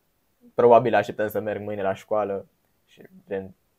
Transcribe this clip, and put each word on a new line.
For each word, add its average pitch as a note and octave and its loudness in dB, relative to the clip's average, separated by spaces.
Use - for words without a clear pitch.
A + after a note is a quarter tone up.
Probabil A#2+ 6
așteptăm G#2 -2
să G#2 -6
merg G2+ -6
mâine G#2 -10
la F#2+ -2
școală G2 -6
și, - -20
gen, F#2+ -10